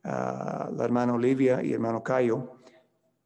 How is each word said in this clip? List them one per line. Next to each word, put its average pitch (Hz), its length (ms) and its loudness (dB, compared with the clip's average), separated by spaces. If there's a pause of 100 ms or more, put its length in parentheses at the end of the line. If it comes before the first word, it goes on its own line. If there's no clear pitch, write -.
ah, - 680 -4
la - 120 -2
hermana 120 300 2
Olivia 127 480 2
y 139 100 -2
hermano 113 300 -2
Cayo. 127 560 0 (680)